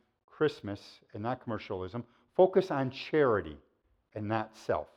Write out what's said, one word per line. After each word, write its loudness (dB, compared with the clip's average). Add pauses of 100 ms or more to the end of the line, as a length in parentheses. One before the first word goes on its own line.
(260)
Christmas -4 (140)
and -8
not -6
commercialism, -8 (320)
focus 6
on 0
charity 0 (580)
and -8
not -4
self. -4